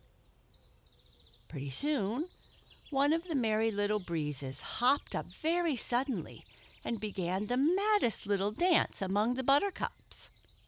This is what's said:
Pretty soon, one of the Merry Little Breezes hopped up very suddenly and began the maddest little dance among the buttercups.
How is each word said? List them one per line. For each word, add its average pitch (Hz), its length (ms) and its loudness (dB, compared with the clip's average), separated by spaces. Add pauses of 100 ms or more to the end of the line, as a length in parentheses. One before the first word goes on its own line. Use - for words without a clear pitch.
(1500)
Pretty 139 220 -6
soon, 269 560 0 (640)
one 285 240 2
of 330 140 -2
the 339 60 -2
Merry 226 360 2
Little 208 300 0
Breezes 147 600 -4
hopped - 560 -2
up - 80 -2 (160)
very 339 340 0
suddenly 240 680 -2 (400)
and 226 160 -2
began 196 480 -2
the 247 80 0
maddest 359 720 2
little 202 240 2
dance 294 500 2
among 208 320 2
the 254 80 -4
buttercups. - 880 0 (380)